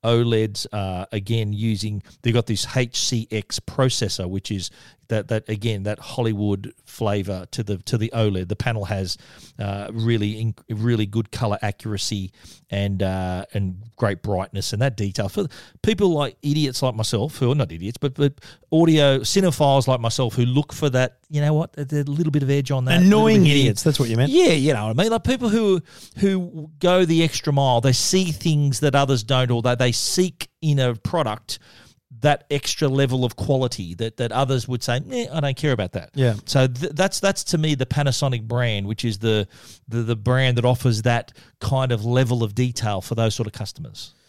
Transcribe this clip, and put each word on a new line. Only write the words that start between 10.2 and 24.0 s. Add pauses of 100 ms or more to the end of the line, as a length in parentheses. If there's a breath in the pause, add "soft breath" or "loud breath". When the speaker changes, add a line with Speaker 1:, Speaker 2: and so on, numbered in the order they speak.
Speaker 1:
inc-,
really
good
colour
accuracy (400 loud breath)
and,
uh,
and (140)
great
brightness
and
that
detail.
For (340 loud breath)
people
like
idiots
like
myself,
who
are
not
idiots,
but,
but (360 loud breath)
audio
cinephiles
like
myself
who
look
for
that, (100)
you
know
what,
a,
a
little
bit
of
edge
on
that,
a
little
Speaker 2:
Annoying
Speaker 1:
bit
here.
Speaker 2:
idiots,
that's
what